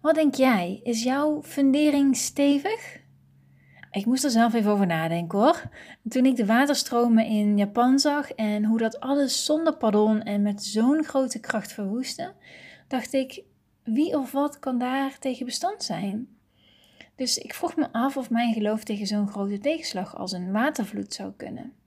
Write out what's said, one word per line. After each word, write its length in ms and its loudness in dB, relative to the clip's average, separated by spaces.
Wat 140 2
denk 200 2
jij? 480 2
Is 200 -2
jouw 400 0
fundering 720 4
stevig? 920 0
Ik 160 -4
moest 180 2
er 60 2
zelf 240 4
even 160 2
over 160 4
nadenken, 520 -2
hoor. 240 4
Toen 180 2
ik 100 4
de 100 0
waterstromen 800 4
in 300 2
Japan 420 2
zag 320 0
en 340 -2
hoe 140 2
dat 220 -2
alles 440 0
zonder 320 0
pardon 460 2
en 200 -2
met 220 -2
zo'n 400 2
grote 360 -2
kracht 320 -6
verwoestte, 600 -6
dacht 240 -4
ik, 300 -2
"Wie 360 0
of 140 -4
wat 260 -2
kan 200 -4
daar 400 -2
tegen 280 -6
bestand 360 -4
zijn?" 460 -6
Dus 220 -2
ik 160 -12
vroeg 220 -6
me 160 0
af 240 0
of 140 -6
mijn 220 2
geloof 320 0
tegen 220 -6
zo'n 220 0
grote 300 -4
tegenslag 580 -4
als 160 -8
een 200 -6
watervloed 600 -2
zou 220 -12
kunnen. 360 -14